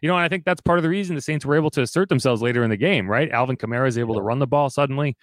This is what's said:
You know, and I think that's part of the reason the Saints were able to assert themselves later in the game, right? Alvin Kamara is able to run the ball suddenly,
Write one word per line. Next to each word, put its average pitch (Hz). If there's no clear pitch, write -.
You 151
know, 180
and 175
I 165
think 180
that's 180
part 175
of 170
the 165
reason 185
the 139
Saints 151
were 143
able 151
to 143
assert 170
themselves 123
later 120
in 113
the 107
game, 120
right? 131
Alvin 123
Kamara 123
is 117
able 117
to 104
run 113
the 139
ball 143
suddenly, 139